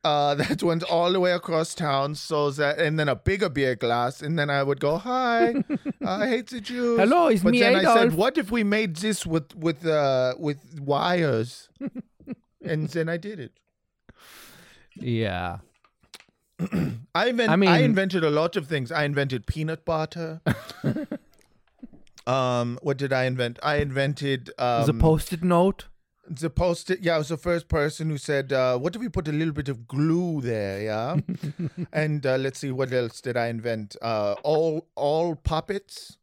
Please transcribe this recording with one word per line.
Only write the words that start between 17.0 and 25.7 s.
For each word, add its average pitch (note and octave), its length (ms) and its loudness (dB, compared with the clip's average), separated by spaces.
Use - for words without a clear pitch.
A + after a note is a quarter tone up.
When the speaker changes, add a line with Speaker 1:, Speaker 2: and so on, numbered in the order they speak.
Speaker 1:
I G#3+ 160 2
invent-, A#3 220 2
Speaker 2:
I E3 40 4
mean F#3+ 140 6
Speaker 1:
I E3 140 6
invented F3+ 400 2
a D3+ 80 2
lot D#3+ 240 0
of D#3 120 -4
things. C#3 240 -4
I D#3 140 0
invented C#3 400 -2
peanut D#3 400 -6
butter. D#3+ 560 -4
Speaker 2:
<laughs> - 240 -2
Speaker 1:
Um, B2 560 0
what C#3 160 -2
did C3+ 160 -2
I B2+ 100 2
invent? B2+ 400 -2
I D3 140 0
invented, C#3 680 -2
Speaker 2:
The A#2+ 320 2
Speaker 1:
um, A#2 100 0
Speaker 2:
Post-it D#3+ 440 4
note? F3+ 420 2